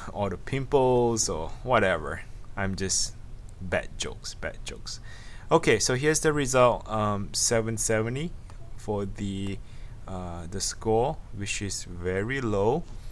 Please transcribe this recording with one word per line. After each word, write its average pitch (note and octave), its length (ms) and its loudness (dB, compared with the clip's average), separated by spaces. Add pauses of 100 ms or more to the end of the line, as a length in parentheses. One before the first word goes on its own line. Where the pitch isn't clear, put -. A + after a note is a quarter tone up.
<laughs> - 120 -10
all G2+ 160 0
the F2+ 80 -4
pimples B2+ 920 2
or D#2 200 -4 (140)
whatever. F#2 580 4 (340)
I'm G2 200 -2
just F#2 400 0 (460)
bad F2+ 360 -2
jokes, - 360 -8
bad - 320 -8
jokes. - 340 -10 (520)
Okay, D#3 280 6
so B2+ 160 4
here's D3+ 240 4
the D#3+ 120 4
result, B2+ 560 6
um, G#2 460 0
seven A2+ 440 2
seventy A#2 540 0 (460)
for G#2 280 -2
the, G2 520 -4 (500)
uh, F2 420 -8
the F#2+ 120 -4
score, A2+ 560 2 (180)
which G2+ 260 -4
is G2+ 220 -4
very F#2 560 -2
low. A2+ 440 2 (280)